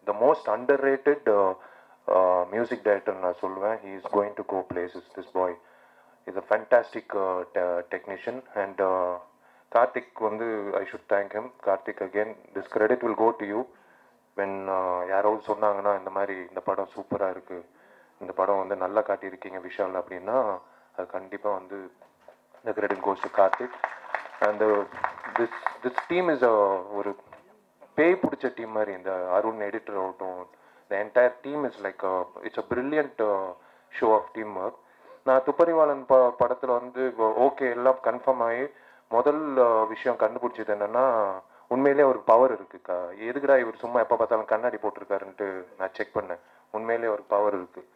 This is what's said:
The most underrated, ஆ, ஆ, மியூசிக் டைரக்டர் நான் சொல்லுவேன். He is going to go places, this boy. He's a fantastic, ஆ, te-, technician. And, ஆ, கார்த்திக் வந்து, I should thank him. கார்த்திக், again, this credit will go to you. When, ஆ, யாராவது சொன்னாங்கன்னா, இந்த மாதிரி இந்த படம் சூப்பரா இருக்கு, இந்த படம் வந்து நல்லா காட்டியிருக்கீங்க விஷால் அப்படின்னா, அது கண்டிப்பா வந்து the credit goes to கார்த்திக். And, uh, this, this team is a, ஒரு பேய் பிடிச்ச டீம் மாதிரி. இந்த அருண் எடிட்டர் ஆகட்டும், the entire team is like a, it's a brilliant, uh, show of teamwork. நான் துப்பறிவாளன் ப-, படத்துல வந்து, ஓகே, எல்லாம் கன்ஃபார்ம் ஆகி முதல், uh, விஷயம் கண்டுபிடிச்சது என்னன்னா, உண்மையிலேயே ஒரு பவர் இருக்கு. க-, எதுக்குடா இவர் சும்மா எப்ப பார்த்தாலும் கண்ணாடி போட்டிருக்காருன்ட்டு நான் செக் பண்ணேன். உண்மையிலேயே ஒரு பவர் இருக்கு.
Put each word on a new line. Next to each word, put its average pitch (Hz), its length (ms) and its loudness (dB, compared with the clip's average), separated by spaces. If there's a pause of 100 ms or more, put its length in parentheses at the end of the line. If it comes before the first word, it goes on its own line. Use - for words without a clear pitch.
The 104 120 -2
most 147 280 4
underrated, 131 920 2
ஆ, 95 160 2 (540)
ஆ, 92 420 4
மியூசிக் 117 320 -4
டைரக்டர் 101 340 2
நான் 90 240 -2
சொல்லுவேன். 98 440 -4
He 98 100 -14
is 95 180 -14
going 104 200 0
to 104 140 -10
go 95 280 -4
places, 87 280 -6 (140)
this 92 180 -14
boy. 92 200 0 (680)
He's 92 120 -12
a 95 120 -8
fantastic, 110 680 0
ஆ, 95 220 -2 (160)
te-, 90 300 -2 (100)
technician. 101 500 -10 (100)
And, 98 280 -4
ஆ, 90 380 0 (540)
கார்த்திக் 123 400 2
வந்து, 107 600 -4
I 98 80 0
should - 300 -6
thank 101 180 0
him. 113 220 -8 (100)
கார்த்திக், 101 380 -2
again, 104 360 -4 (180)
this 98 180 -10
credit 110 280 2
will 113 180 -2
go 113 180 2
to 107 80 -8
you. 107 220 -4 (720)
When, 98 320 -4
ஆ, 92 360 -2
யாராவது 104 500 0
சொன்னாங்கன்னா, 101 440 0
இந்த 95 120 -8
மாதிரி 98 300 -4
இந்த 90 200 -10
படம் 98 360 -2
சூப்பரா 98 340 -4
இருக்கு, 90 340 -12 (560)
இந்த 92 120 -10
படம் 98 260 2
வந்து 95 180 -2
நல்லா 95 240 0
காட்டியிருக்கீங்க 95 600 -8
விஷால் 92 420 -4
அப்படின்னா, 98 580 -4 (360)
அது 92 100 -6
கண்டிப்பா 95 440 -8
வந்து 95 420 -8 (760)
the 110 60 -4
credit 101 320 -2
goes 98 100 2
to - 160 -6
கார்த்திக். - 420 2 (680)
And, 104 220 2
uh, 104 240 4 (520)
this, 117 100 2 (360)
this 127 100 -4 (140)
team 175 200 2
is 135 140 2
a, 101 400 4
ஒரு 101 340 -6 (760)
பேய் 180 280 4
பிடிச்ச 147 320 -2
டீம் 113 160 -10
மாதிரி. 107 220 -2
இந்த 92 400 -4
அருண் 110 280 2
எடிட்டர் 101 420 -6
ஆகட்டும், 92 480 -8 (400)
the 101 120 -2
entire 123 400 4
team 143 300 -6
is - 0 - (100)
like 95 220 -8
a, 92 220 -2 (160)
it's - 160 -8
a - 100 -8
brilliant, 139 500 -2
uh, 98 360 -2 (460)
show 110 140 6
of 104 80 4 (120)
teamwork. 107 400 -8 (500)
நான் 131 180 6
துப்பறிவாளன் 151 640 4
ப-, 127 320 6
படத்துல 123 280 0
வந்து, 123 520 -2
ஓகே, 120 520 2
எல்லாம் 123 320 2
கன்ஃபார்ம் 123 400 0
ஆகி 117 240 0 (420)
முதல், 143 480 2
uh, 113 300 6
விஷயம் 113 320 -4
கண்டுபிடிச்சது 113 500 -2
என்னன்னா, 107 640 0 (360)
உண்மையிலேயே 139 400 4
ஒரு 123 120 2
பவர் 120 320 6
இருக்கு. 98 300 -10
க-, 90 300 -6
எதுக்குடா 131 460 2
இவர் 113 180 -2
சும்மா 120 240 -2
எப்ப 113 160 2
பார்த்தாலும் 110 280 0
கண்ணாடி 113 320 0
போட்டிருக்காருன்ட்டு 98 880 -6 (140)
நான் 92 140 -4
செக் - 240 -6
பண்ணேன். 90 220 -6 (320)
உண்மையிலேயே 113 420 -2
ஒரு 104 100 -4
பவர் 104 320 2
இருக்கு. 90 420 -10